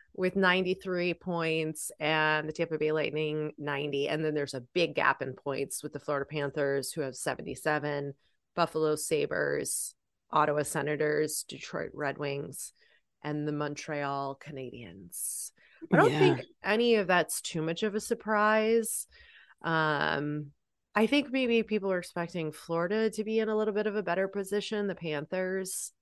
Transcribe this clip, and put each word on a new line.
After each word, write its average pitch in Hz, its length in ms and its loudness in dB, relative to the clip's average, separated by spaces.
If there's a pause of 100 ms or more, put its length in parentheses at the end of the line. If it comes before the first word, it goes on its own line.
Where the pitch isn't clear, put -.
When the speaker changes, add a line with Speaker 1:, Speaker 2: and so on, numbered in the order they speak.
(160)
Speaker 1:
with 185 200 0
ninety-three 185 760 2
points 160 840 -2
and 156 500 2
the 156 40 -4
Tampa 160 260 -2
Bay 151 140 2
Lightning 151 640 0
ninety. 143 500 -2
And 156 160 0
then 156 80 0
there's 143 220 -2
a 131 60 -6
big 147 340 0
gap 139 280 2
in 131 120 -6
points 135 480 -6
with 151 100 -8
the 147 60 -6
Florida 139 260 -2
Panthers, 139 680 -2
who - 80 -6
have 131 160 -4
seventy-seven, 143 960 -4 (400)
Buffalo 156 400 2
Sabres, 147 1000 -2 (340)
Ottawa 151 320 2
Senators, 151 880 -2
Detroit - 460 -10
Red 143 240 -4
Wings, 143 540 -8 (520)
and 151 240 -4
the 151 40 -2
Montreal 143 880 -4
Canadiens. 120 1080 -12 (420)
I 285 40 6
don't 392 160 8
Speaker 2:
Yeah. - 60 2 (180)
Speaker 1:
think - 100 -8 (160)
any 233 320 4
of 202 140 4
that's 180 340 4
too - 180 -4
much 165 220 -2
of 208 140 0
a 220 40 -2
surprise. 220 1080 2 (560)
Um, 151 880 2 (420)
I 214 140 6
think 285 240 2
maybe 240 320 4
people 196 260 0
are 185 80 2
expecting 170 540 -4
Florida 180 580 0
to 214 140 -4
be 220 160 2
in 220 80 2
a 220 80 0
little 214 180 0
bit 208 140 2
of 202 80 -4
a 214 60 -2
better 180 260 0
position, 202 580 -2
the 190 80 -2
Panthers. 185 1080 -4